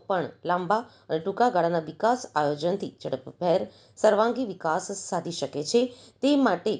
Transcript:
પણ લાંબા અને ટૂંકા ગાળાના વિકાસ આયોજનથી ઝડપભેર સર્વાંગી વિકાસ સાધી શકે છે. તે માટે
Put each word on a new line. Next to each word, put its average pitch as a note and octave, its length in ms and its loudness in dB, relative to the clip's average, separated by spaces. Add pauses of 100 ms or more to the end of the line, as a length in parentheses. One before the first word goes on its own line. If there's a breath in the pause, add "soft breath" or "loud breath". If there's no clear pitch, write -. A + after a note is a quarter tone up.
પણ F3 240 -2 (140)
લાંબા F3+ 360 0 (220 loud breath)
અને D#3 180 -2
ટૂંકા G3+ 300 2
ગાળાના E3+ 340 2
વિકાસ A3 420 -2
આયોજનથી D3+ 720 -2
ઝડપભેર E3+ 680 -2 (320 loud breath)
સર્વાંગી A3 480 2
વિકાસ F3 420 -4 (100)
સાધી E3+ 340 -6
શકે C#3+ 320 -6
છે. A#3+ 200 2 (340 loud breath)
તે C4+ 200 2
માટે G#3 420 2